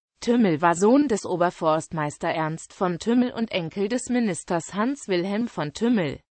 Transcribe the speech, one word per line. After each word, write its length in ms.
Tümmel 440
war 100
Sohn 340
des 200
Oberforstmeister 1000
Ernst 440
von 240
Tümmel 360
und 180
Enkel 380
des 200
Ministers 640
Hans 340
Wilhelm 400
von 260
Tümmel. 460